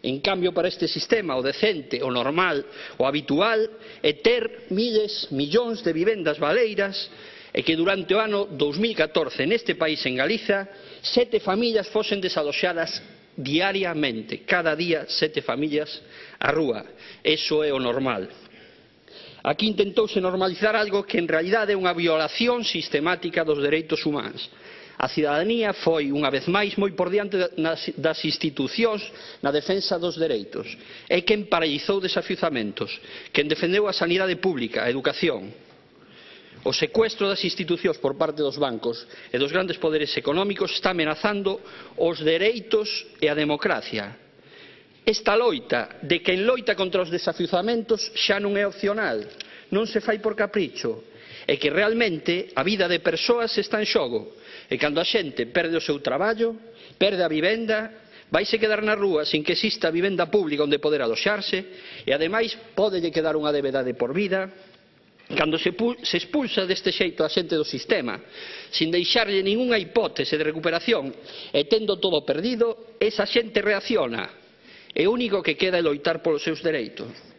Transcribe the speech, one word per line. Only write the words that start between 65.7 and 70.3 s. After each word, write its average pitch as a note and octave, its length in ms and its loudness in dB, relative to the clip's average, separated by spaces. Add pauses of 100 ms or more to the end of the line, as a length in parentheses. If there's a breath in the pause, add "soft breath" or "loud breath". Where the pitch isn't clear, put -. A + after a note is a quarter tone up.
pu-, A#3 320 -2
se - 120 0
expulsa A3 480 -2
deste F#3 240 -2
xeito F3 320 -2
a D#3 80 2
xente F3 240 0
do D#3 120 2
sistema, B2+ 560 -2 (520 loud breath)
sin E3 160 0
deixarlle F#3+ 560 2
ningunha A3+ 320 2
hipótese E3+ 600 0